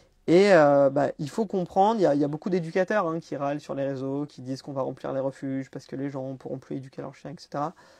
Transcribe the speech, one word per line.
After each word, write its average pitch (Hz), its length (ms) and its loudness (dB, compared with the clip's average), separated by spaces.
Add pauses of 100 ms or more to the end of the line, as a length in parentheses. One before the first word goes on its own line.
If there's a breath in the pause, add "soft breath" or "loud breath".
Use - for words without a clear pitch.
(260 soft breath)
Et, 190 260 8
euh, 143 380 8
bah, 139 280 0
il 147 120 -6
faut 220 160 -4
comprendre, 196 540 0
il - 20 2
y 165 40 4
a, 143 80 4
il 143 60 0
y 147 40 2
a 143 40 -2
beaucoup 151 220 -6
d'éducateurs, 185 580 -2
hein, 165 100 -4
qui 165 160 -12
râlent 143 260 -4
sur 143 140 -10
les 139 120 -4
réseaux, 135 400 -4
qui - 160 -18
disent 131 180 -10
qu'on 143 140 -12
va 135 80 -4
remplir 139 320 -6
les 135 60 -4
refuges 135 500 -6
parce - 160 -14
que 147 100 -12
les 139 140 -6
gens 135 260 -8
pourront 135 220 -10
plus 143 180 -12
éduquer 135 240 -14
leurs 143 140 -12
chiens, - 160 -16
et 135 80 -14
cetera. 147 360 -8 (260 soft breath)